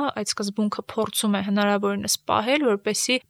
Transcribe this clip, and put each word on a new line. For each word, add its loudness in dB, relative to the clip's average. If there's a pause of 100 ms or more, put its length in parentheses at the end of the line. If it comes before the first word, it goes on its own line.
այդ -4
սկզբունքը -4
փորձում 0
է 0
հնարավորինս 0
պահել, 2
որպեսզի 0 (140)